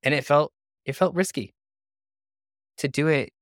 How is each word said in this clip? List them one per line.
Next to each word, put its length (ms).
And 100
it 120
felt, 280
it 80
felt 220
risky 380
to 100
do 200
it 240